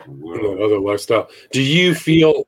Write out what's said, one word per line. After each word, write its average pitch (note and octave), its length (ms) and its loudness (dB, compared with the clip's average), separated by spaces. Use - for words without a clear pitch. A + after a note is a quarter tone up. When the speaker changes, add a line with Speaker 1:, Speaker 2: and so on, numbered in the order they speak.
Speaker 1:
and C#2 140 -20
Speaker 2:
In - 20 -20
Speaker 1:
world. F#2+ 380 -8
Speaker 2:
that G#2 40 -4
other G#2 160 0
lifestyle. G2+ 500 -2
Do C3 100 0
you E3 320 2
feel D#3 540 2